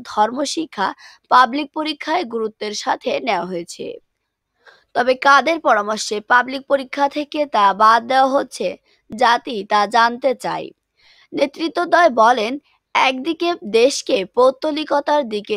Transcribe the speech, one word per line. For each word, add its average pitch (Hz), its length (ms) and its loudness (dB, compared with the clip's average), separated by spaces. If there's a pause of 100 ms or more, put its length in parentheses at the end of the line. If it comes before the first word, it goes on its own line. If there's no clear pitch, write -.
(100)
ধর্মশিক্ষা 247 760 -4 (420)
পাবলিক 262 440 4
পরীক্ষায় 311 520 -4
গুরুত্বের 220 480 -8
সাথে - 360 -6 (100)
নেওয়া 190 300 -2
হয়েছে। 170 360 -10 (1040)
তবে 247 200 0 (120)
কাদের 277 360 4
পরামর্শে 214 560 0 (120)
পাবলিক 254 400 2
পরীক্ষা 277 400 0
থেকে 294 380 -6
তা 220 180 0 (100)
বাদ 220 320 4
দেওয়া 262 280 2
হচ্ছে, 262 340 -4 (420)
জাতি 240 460 0 (120)
তা 208 180 2
জানতে 233 440 2 (120)
চায়। 160 240 -8 (680)
নেতৃত্বদ্বয় 339 840 0
বলেন, 233 380 2 (420)
একদিকে 269 540 -2 (240)
দেশকে 240 440 2 (180)
পৌত্তলিকতার 285 960 0
দিকে 208 280 -6